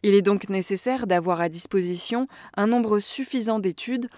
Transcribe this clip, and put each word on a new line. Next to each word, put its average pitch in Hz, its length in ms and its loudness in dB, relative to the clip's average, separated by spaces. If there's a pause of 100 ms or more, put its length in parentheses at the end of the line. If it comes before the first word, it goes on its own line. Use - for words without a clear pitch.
Il 202 100 6
est 202 80 10
donc 196 280 0
nécessaire 196 580 -2
d'avoir 175 340 2
à 170 80 0
disposition 180 760 -2 (280)
un 202 120 2
nombre 226 320 2
suffisant 226 580 -4
d'études 233 600 -4